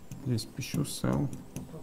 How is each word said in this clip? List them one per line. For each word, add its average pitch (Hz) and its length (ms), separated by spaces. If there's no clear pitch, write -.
Здесь 123 200
пишу - 360
sell. 139 460